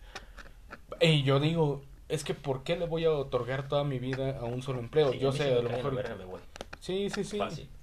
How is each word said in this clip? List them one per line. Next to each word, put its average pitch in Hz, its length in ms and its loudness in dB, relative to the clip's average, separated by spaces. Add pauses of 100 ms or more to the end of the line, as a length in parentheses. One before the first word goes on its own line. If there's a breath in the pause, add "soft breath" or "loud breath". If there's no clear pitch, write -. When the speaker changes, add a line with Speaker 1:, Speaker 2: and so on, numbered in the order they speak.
(1000 loud breath)
Speaker 1:
Y 160 220 6
yo 135 160 6
digo, 151 440 2 (260)
es 151 140 -2
que 170 100 -4
¿por 139 300 -4
qué - 140 0
le 143 80 -2
voy 165 200 0
a 160 60 6
otorgar 135 560 0
toda 143 160 2
mi 139 160 -2
vida 131 400 -2
a 117 60 -6
un 123 160 -4
solo 131 180 -4
empleo? 131 340 4
Speaker 2:
Sí, 113 60 -4
Speaker 1:
Yo 135 100 4
Speaker 2:
a - 20 4
mí 135 60 -2
Speaker 1:
sé, 147 80 0
Speaker 2:
sí 139 60 4
me 120 60 6
Speaker 1:
a 120 40 6
lo 120 80 0
Speaker 2:
cae - 20 0
la 120 60 0
Speaker 1:
mejor 131 180 -2
Speaker 2:
verga, 110 200 -4
me 92 100 -10
voy. 92 160 -10 (380)
Speaker 1:
Sí, 196 300 -2
sí, 202 140 -2
sí. 208 140 -4
Speaker 2:
Fácil, 180 320 -4 (140)